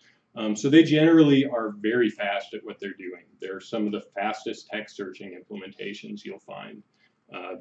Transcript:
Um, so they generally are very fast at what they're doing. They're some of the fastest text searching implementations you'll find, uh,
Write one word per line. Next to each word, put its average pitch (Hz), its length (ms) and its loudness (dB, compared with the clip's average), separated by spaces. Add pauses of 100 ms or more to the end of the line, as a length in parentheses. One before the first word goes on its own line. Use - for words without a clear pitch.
(360)
Um, 107 200 -4
so 139 140 -2
they 160 140 10
generally 151 600 6
are 113 360 -4
very 110 300 2
fast 101 440 -6
at 104 100 -12
what 104 160 -14
they're 101 140 -10
doing. 90 320 -14 (160)
They're 95 180 -10
some 107 280 -4
of 104 40 -2
the 101 120 -6 (100)
fastest 107 580 -6
text 107 240 -10
searching 95 400 -12
implementations 101 880 -14
you'll 101 160 -14
find, 104 440 -18 (500)
uh, 90 280 -12